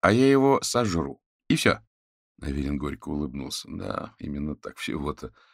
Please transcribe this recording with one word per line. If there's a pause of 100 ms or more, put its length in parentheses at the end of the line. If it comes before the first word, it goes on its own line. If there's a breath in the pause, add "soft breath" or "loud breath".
а
я
его
сожру. (280)
И
все". (640)
Аверин
горько
улыбнулся.
"Да,
именно
так
всего-то". (200)